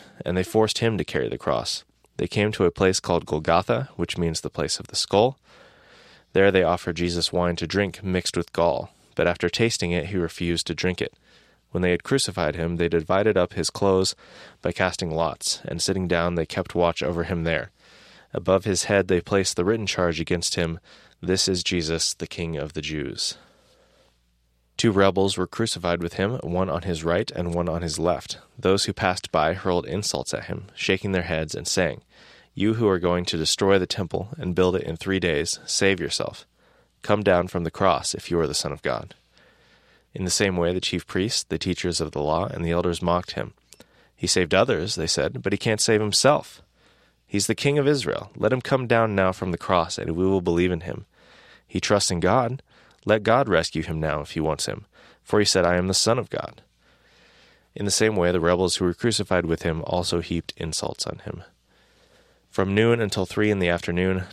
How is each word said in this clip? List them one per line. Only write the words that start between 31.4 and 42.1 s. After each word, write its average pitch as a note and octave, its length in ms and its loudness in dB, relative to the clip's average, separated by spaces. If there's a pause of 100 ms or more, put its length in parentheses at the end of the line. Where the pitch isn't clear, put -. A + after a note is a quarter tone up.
and - 120 -8
saying, E2 360 -2 (520)
"You G#2+ 200 0
who A2+ 140 2
are F#2+ 100 4
going F2 280 0
to F2 100 -2
destroy F#2+ 420 2
the F2+ 80 2
temple F#2 500 -4
and F2+ 180 -4
build F2+ 200 4
it - 80 -2
in E2 140 -6
three F#2+ 240 -2
days, E2 440 0
save G2 360 2
yourself. - 440 -6 (580)
Come G#2 200 2
down F2+ 240 4
from F2 160 -4
the E2 80 -4
cross - 440 2
if - 180 -8
you E2+ 80 2
are D2+ 80 0
the C2+ 60 -4
Son - 180 -4
of C#2+ 100 -12
God." B1 320 -4 (1000)
In F#2 120 -6
the F2 60 -2
same F#2+ 260 0
way, F2 180 2
the F2+ 60 -2
chief - 260 -4
priests, G2 380 -2
the D#2+ 140 -4
teachers F2 420 -2
of D#2 100 -4
the D2 100 -4